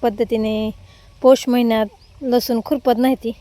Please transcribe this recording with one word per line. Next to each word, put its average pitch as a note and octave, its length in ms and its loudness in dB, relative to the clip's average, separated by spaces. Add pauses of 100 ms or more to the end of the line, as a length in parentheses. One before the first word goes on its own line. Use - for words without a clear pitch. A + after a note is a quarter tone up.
पद्धतीने A3 680 -2 (500)
पौष C4 260 4
महिन्यात A#3 380 0 (360)
लसूण B3 440 -2
खुरपत C4 320 0
नाही B3+ 180 2
ती A#3 260 -8